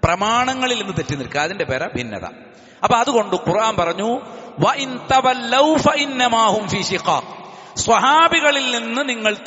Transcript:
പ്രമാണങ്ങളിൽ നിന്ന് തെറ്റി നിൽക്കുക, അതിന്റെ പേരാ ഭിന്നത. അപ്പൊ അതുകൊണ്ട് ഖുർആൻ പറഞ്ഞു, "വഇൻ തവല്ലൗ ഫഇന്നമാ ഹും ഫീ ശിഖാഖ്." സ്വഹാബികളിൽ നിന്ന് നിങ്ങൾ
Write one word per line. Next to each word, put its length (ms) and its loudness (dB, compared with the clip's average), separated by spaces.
പ്രമാണങ്ങളിൽ 720 0
നിന്ന് 140 -6
തെറ്റി 240 -6
നിൽക്കുക, 240 -6
അതിന്റെ 240 -4
പേരാ 320 -4
ഭിന്നത. 280 -8
അപ്പൊ 120 4
അതുകൊണ്ട് 400 2
ഖുർആൻ 400 0
പറഞ്ഞു, 440 -2
"വഇൻ 380 0
തവല്ലൗ 800 2
ഫഇന്നമാ 720 2
ഹും 220 0
ഫീ 140 -4
ശിഖാഖ്." 640 -4
സ്വഹാബികളിൽ 1000 2
നിന്ന് 300 -4
നിങ്ങൾ 280 -2